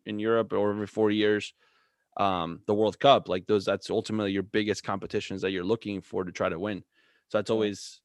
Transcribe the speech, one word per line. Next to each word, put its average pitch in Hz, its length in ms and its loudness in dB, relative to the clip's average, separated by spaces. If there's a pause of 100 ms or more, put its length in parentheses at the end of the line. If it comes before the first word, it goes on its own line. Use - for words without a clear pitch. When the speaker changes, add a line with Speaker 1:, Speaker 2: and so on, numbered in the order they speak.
Speaker 1:
in 104 100 -6
Europe, 110 360 0
or 104 180 0
every 104 160 -4
four 107 240 2
years, 107 420 2 (640)
um, 87 480 -2
the 107 80 2
World 104 260 2
Cup. 131 300 6
Like, 92 160 -2
those, 104 200 2
that's 101 260 -2
ultimately 107 400 0
your 98 120 -2
biggest 104 400 -2
competitions 101 600 -6
that 95 80 0
you're 92 120 -4
looking 101 380 -2
for 95 220 -6
to 87 80 -8
try 92 180 0
to 82 100 -4
win. 98 240 -6 (460)
So - 80 -2
that's 104 140 -2
Speaker 2:
Yeah. - 20 4
Speaker 1:
always, 107 520 -2